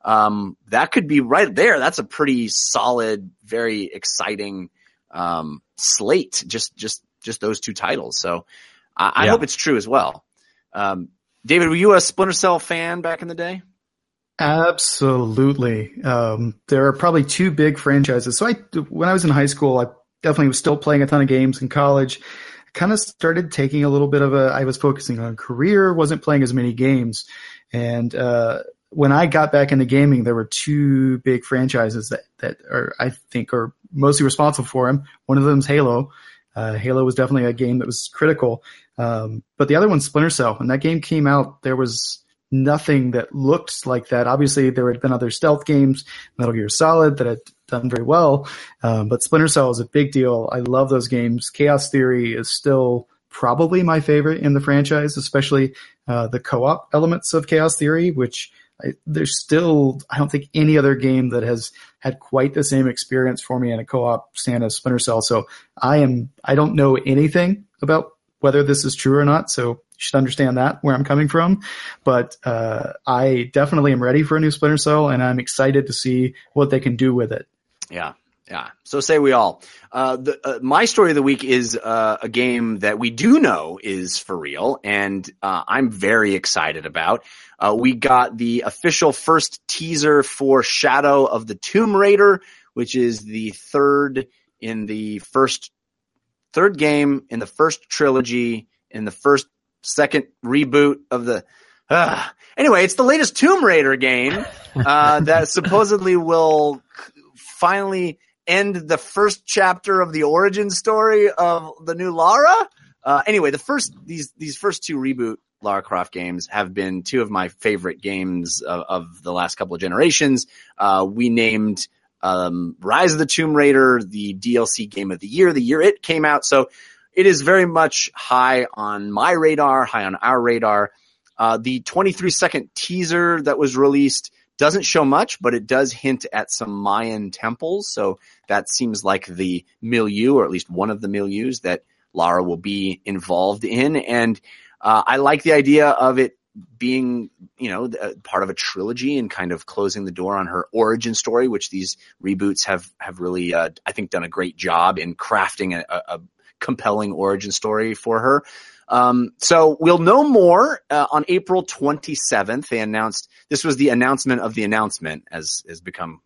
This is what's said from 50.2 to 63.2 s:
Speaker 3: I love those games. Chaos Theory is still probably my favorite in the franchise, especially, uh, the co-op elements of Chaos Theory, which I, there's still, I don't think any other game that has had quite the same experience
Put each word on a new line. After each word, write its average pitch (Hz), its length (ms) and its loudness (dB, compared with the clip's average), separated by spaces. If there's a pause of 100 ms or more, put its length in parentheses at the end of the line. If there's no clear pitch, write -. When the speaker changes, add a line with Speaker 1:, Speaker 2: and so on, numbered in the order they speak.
Speaker 3:
I 127 80 -4
love 127 320 0
those 127 160 2
games. 120 420 -2
Chaos 143 420 0
Theory 123 440 0
is 117 160 -8
still 127 560 0 (220)
probably 165 560 0
my 160 160 2
favorite 147 400 0
in 147 140 2
the 139 60 2
franchise, 147 560 0
especially, 135 600 0 (320)
uh, 120 180 -2
the 120 140 -6
co-op 135 520 -2
elements 165 420 0
of 160 120 0
Chaos 160 300 2
Theory, 160 340 0
which 131 400 -4 (340)
I, - 80 -4 (140)
there's 151 320 -2
still, 151 600 2 (100)
I 147 80 -4
don't 143 120 0
think 143 240 -6
any 156 240 4
other 139 160 4
game 131 360 0
that 120 120 -2
has 117 300 -4 (260)
had 131 200 -6
quite 135 360 -2
the 151 100 0
same 135 240 0
experience 127 540 -2